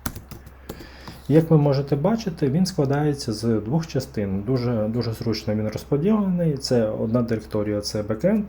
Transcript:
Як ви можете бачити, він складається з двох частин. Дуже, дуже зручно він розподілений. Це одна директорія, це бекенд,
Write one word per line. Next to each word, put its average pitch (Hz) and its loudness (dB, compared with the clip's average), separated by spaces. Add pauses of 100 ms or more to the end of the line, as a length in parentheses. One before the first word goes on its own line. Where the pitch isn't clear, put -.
(1300)
Як 160 6
ви 160 8
можете 143 4
бачити, 160 0
він 175 2
складається 139 0
з 113 0
двох 147 -2
частин. 101 -2
Дуже, 120 0
дуже 113 -2
зручно 110 -2
він 107 -2
розподілений. 175 0
Це 117 0
одна 113 0
директорія, 107 -2
це 104 -4
бекенд, 175 0